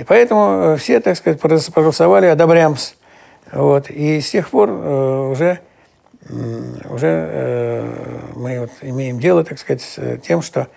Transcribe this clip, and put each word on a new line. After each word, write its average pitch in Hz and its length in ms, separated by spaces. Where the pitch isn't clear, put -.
и 123 40
поэтому, 202 680
э, 156 60
все, 233 220
так 185 160
сказать, 160 240
прос-, 160 300
проголосовали 170 560
"одобрямс". 165 680
Вот. 143 380
И 151 300
с 139 100
тех 196 180
пор, 220 220
э, 135 600
уже, 170 280
м, 120 520
уже, 131 160
э, 120 640
мы 123 260
вот 117 100
имеем 131 380
дело, 165 240
так 147 140
сказать, - 240
с, - 160
э, 123 280
тем, 170 160
что, 131 240